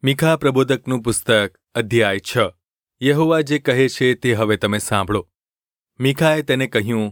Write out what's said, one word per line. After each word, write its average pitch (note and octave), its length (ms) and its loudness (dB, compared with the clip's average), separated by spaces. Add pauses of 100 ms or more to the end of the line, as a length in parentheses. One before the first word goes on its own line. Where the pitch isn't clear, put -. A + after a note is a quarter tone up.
મીખા D3+ 340 0
પ્રબોધકનું C3 640 0
પુસ્તક, A2 540 0 (160)
અધ્યાય G#2+ 480 0
છ. - 140 -12 (680)
યહોવા D#3+ 400 2
જે C#3+ 180 0
કહે C3 300 2
છે B2+ 260 0
તે B2 180 0
હવે G#2+ 240 0
તમે G#2 220 -2
સાંભળો. G2+ 420 -2 (800)
મીખાએ D3+ 440 0
તેને C3 240 -2
કહ્યું A2 440 -2